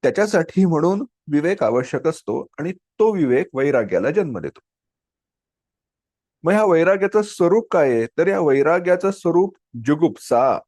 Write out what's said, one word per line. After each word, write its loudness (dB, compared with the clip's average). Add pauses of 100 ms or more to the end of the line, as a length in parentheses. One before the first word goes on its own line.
त्याच्यासाठी 0
म्हणून 0 (260)
विवेक -2
आवश्यक -2
असतो -6 (120)
आणि -8
तो -2
विवेक 0
वैराग्याला -2
जन्म -4
देतो. -12 (1800)
मग 0
ह्या 2
वैराग्याचं 2
स्वरूप 0
काय 2
आहे? 0
तर -2
या 0
वैराग्याचं 2
स्वरूप -2 (280)
जुगुप्सा. 0